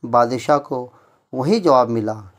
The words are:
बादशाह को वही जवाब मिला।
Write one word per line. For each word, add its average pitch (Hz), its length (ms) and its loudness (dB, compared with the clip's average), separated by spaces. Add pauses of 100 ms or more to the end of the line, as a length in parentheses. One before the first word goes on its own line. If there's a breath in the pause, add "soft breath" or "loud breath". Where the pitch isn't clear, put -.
बादशाह 120 540 0
को 127 340 -8 (420 soft breath)
वही 156 260 0
जवाब 131 280 4
मिला। 110 500 -6